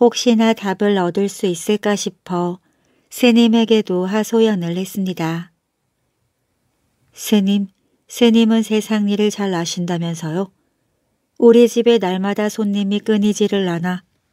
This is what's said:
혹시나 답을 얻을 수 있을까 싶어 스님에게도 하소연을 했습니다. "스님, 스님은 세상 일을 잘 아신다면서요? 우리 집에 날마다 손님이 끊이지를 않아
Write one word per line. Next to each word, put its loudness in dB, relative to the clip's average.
혹시나 2
답을 -2
얻을 0
수 -8
있을까 -2
싶어 -6
스님에게도 2
하소연을 0
했습니다. -6
"스님, 0
스님은 2
세상 -2
일을 0
잘 -4
아신다면서요? -6
우리 6
집에 2
날마다 -2
손님이 -4
끊이지를 0
않아 -6